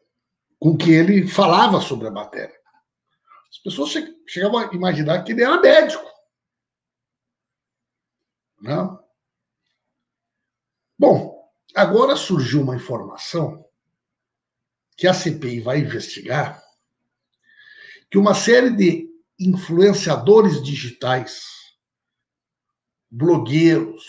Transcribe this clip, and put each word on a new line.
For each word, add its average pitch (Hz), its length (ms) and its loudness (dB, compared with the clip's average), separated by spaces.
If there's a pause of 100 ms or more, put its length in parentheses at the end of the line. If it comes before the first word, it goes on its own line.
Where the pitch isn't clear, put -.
(600)
com 156 160 4
que 165 160 2
ele 175 340 4
falava 196 540 2
sobre 110 300 -8
a - 20 -12
matéria. 107 440 -14 (920)
As - 100 -20
pessoas 277 320 -8
che-, - 220 -8 (140)
chegavam 214 320 -2
a 202 140 -8
imaginar 175 500 -2
que 226 80 -8
ele 226 100 0
era 311 200 2
médico. 311 420 4 (2500)
Não? - 420 -8 (2000)
Bom, - 500 -6 (240)
agora 214 440 0
surgiu 139 440 -4
uma 127 140 -4
informação 123 880 -10 (1300)
que 175 120 0
a 185 60 4
C 175 200 -4
P 123 220 -10
I 117 40 -8
vai 127 200 -4
investigar, 117 840 -8 (1500)
que - 80 0
uma 202 160 6
série 247 380 4
de 190 380 0 (300)
influenciadores 180 1200 2
digitais, 127 800 -8 (1700)
blogueiros, 151 960 0